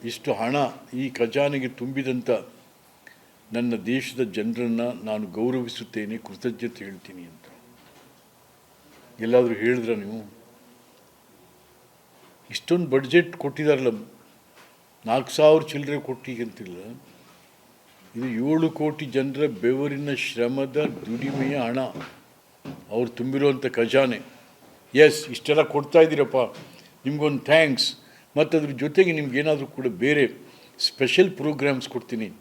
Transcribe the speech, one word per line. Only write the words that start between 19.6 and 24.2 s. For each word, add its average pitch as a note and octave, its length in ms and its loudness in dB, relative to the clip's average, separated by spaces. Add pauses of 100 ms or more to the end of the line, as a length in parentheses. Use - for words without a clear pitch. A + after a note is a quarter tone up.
ಶ್ರಮದ C3 640 -2 (300)
ದುಡಿಮೆಯ C3+ 520 -4
ಹಣ, A#2+ 220 -2 (1080)
ಅವ್ರು A2+ 200 -2
ತುಂಬಿರುವಂಥ C3+ 580 0
ಖಜಾನೆ. A#2+ 540 2 (720)